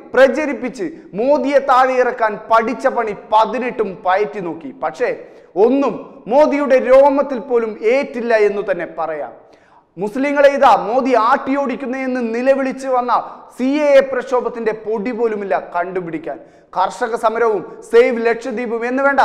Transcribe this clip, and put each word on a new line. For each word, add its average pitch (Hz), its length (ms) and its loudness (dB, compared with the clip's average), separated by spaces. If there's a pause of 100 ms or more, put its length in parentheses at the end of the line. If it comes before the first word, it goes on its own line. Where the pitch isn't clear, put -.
(140)
പ്രചരിപ്പിച്ച് 247 800 0 (220)
മോദിയെ 269 460 2
താഴെയിറക്കാൻ 247 760 2
പഠിച്ച 226 520 0
പണി 220 240 -2
പതിനെട്ടും 214 920 -2
പയറ്റി 202 340 0
നോക്കി. 156 440 -10
പക്ഷേ 165 400 -4 (320)
ഒന്നും 240 720 0
മോദിയുടെ 269 500 4
രോമത്തിൽ 269 640 4
പോലും 220 420 -2
ഏറ്റില്ല 240 520 0
എന്നു 208 280 2 (100)
തന്നെ 170 160 -6 (100)
പറയാം. 151 360 -6 (640)
മുസ്ലിങ്ങളെ 277 520 0
ഇതാ 262 260 4
മോദി 240 380 0
ആട്ടിയോടിക്കുന്നേ 262 840 0
എന്ന് 254 360 -4
നിലവിളിച്ച് 262 520 0
വന്ന 247 440 -2 (260)
സി 240 60 -4
എ 285 340 4
എ - 20 8
പ്രക്ഷോഭത്തിന്റെ 240 720 -2
പൊടി 214 400 -4
പോലുമില്ല 208 640 -2
കണ്ടുപിടിക്കാൻ. 175 640 -6 (240)
കർഷക 190 520 -4
സമരവും 220 640 -2 (140)
സേവ് 233 340 4
ലക്ഷദ്വീപും 233 600 -4
എന്ന് 254 180 -2
വേണ്ട 277 220 2